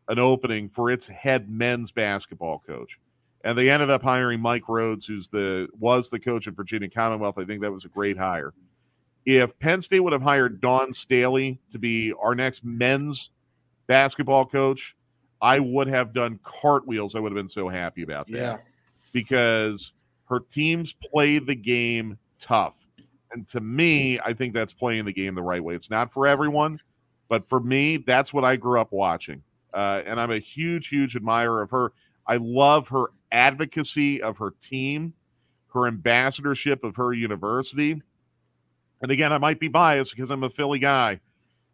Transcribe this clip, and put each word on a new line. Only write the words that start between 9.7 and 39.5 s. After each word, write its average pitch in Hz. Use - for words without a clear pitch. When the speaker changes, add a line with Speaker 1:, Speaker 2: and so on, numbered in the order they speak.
Speaker 1:
State 185
would 175
have 139
hired 131
Dawn 131
Staley 131
to 123
be 113
our 113
next 127
men's 131
basketball 135
coach, 135
I 131
would 135
have 127
done 117
cartwheels. 123
I 113
would 107
have 101
been 98
so 92
happy 87
about 73
that. 110
Speaker 2:
Yeah. 120
Speaker 1:
Because 113
her 123
teams 160
play 147
the 135
game 117
tough. 104
And 117
to 120
me, 135
I 117
think 120
that's 110
playing 113
the 98
game 95
the 90
right 90
way. 85
It's -
not 113
for 135
everyone, 151
but 110
for 131
me, 139
that's 131
what 143
I 127
grew 120
up 110
watching. 85
Uh, 98
and 113
I'm 117
a 110
huge, 165
huge 135
admirer 113
of 101
her. 123
I 120
love 131
her 131
advocacy 143
of 110
her 101
team, 143
her 123
ambassadorship 131
of 107
her 123
university. 120
And 127
again, 147
I 151
might 156